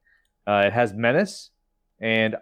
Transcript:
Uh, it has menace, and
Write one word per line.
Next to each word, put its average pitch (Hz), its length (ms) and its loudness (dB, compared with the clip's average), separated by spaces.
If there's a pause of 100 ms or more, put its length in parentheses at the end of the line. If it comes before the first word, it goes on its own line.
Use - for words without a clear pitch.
(480)
Uh, 101 200 2
it 101 60 0
has 117 200 0
menace, 123 560 -2 (500)
and 110 420 0